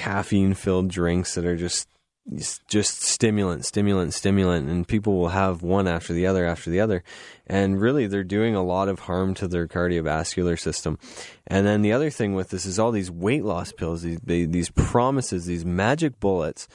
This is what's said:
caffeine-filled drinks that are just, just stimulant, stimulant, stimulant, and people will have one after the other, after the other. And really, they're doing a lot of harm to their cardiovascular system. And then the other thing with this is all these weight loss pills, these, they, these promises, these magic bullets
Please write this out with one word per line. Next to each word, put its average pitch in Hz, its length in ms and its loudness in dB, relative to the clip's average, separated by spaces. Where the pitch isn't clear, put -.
caffeine-filled 95 840 2
drinks 87 460 0
that 85 100 -2
are 87 120 0
just, - 300 -4
just - 360 0
stimulant, 101 640 0
stimulant, 98 480 0
stimulant, 90 560 2
and 87 180 0
people 104 320 0
will 85 100 2
have 95 320 0
one 92 260 2
after 85 260 -2
the 87 120 0
other, 92 200 2
after 85 240 -4
the 87 100 2
other. 104 240 0
And 98 360 0
really, 123 260 2
they're 98 160 -2
doing 107 320 0
a 95 80 0
lot 90 240 0
of 95 140 -2
harm 92 340 0
to 98 120 -4
their 85 200 -2
cardiovascular 85 920 0
system. 78 380 -4
And 98 200 2
then 104 140 4
the 104 120 4
other 147 160 2
thing 104 260 -2
with 92 140 -4
this 92 160 -6
is 95 140 -2
all 117 120 2
these 95 200 -2
weight 98 320 -2
loss 87 280 -4
pills, 85 320 -4
these, 85 180 -4
they, 85 240 0
these 85 240 -2
promises, 123 760 2
these 87 200 -4
magic 120 540 0
bullets 90 560 0